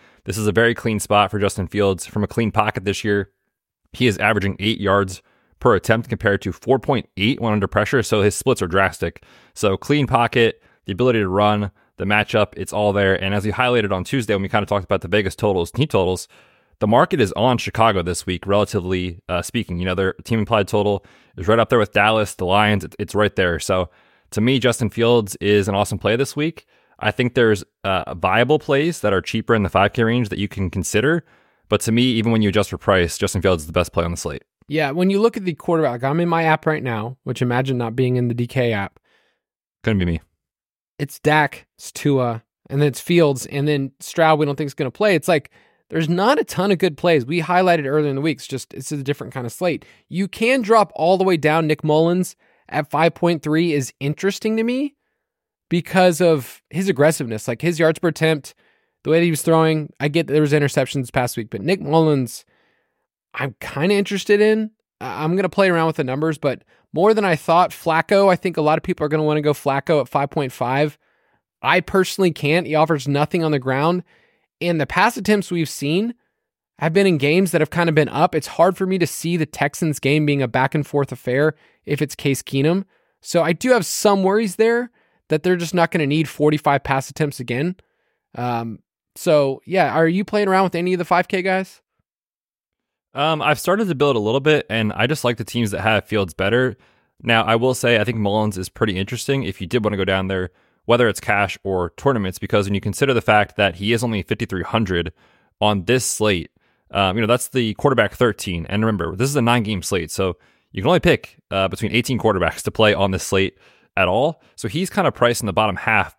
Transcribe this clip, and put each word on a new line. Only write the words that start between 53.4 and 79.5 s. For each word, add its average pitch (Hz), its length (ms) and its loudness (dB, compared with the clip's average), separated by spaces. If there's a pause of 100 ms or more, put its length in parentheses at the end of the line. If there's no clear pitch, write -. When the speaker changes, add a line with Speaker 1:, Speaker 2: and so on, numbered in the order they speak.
Speaker 2:
three 160 300 0
is 143 280 -2
interesting 196 560 -4
to 220 60 0
me 254 320 -4 (760)
because 175 520 2
of 160 500 0
his 190 180 -4
aggressiveness, 135 600 0
like, 120 120 -6
his 160 180 -2
yards 160 200 2
per 175 100 -2
attempt, 160 460 -2 (500)
the 139 60 -2
way 165 100 4
that 170 40 2
he 170 60 2
was 151 120 -2
throwing. 160 580 2
I 147 80 0
get 156 180 0
that 131 60 -6
there 151 100 4
was 147 100 2
interceptions 143 500 0
this 117 80 -12
past 123 260 -2
week, 110 140 -8
but 151 100 -8
Nick 170 200 -2
Mullins 147 640 0 (920)
I'm 135 240 -6
kinda 170 340 -2
interested 202 460 0
in. 220 320 2 (280)
I, 110 220 -8
I'm 165 140 0
gonna 190 120 0
play 196 220 2
around 165 160 2
with 160 100 -2
the 151 80 -2
numbers, 147 340 -2
but 135 260 -4 (280)
more 202 220 4
than 208 100 2
I 170 120 2
thought, 165 340 2
Flacco, 196 580 2
I 180 80 4
think 175 200 -6
a 160 60 0
lot 156 160 2
of - 40 -6
people 170 240 -4
are - 20 -2
gonna 156 140 0
wanna 151 200 0
go 147 100 2
Flacco 143 480 0
at - 80 -4
five 143 220 -2
point 139 200 -4
five. 135 480 -2 (640)
I 160 180 2
personally 185 520 0
can't. 151 340 -2
He 147 80 -2
offers 151 320 0
nothing 151 380 -2
on 156 80 0
the 143 60 0
ground. 143 440 -2 (580)
And 170 200 -2
the 135 60 -2
pass 214 300 0
attempts 208 340 0
we've 170 180 -2
seen 185 460 -4 (640)
have 160 140 -2
been 196 140 4
in 170 120 2
games 160 340 2
that 165 80 2
have - 100 0
kinda 165 220 0
been 147 160 4
up. 160 260 2
It's 147 120 -2
hard 180 300 2
for 190 100 -4
me 185 120 0
to 170 80 0
see 170 300 -4
the 156 100 -2
Texans 143 520 -2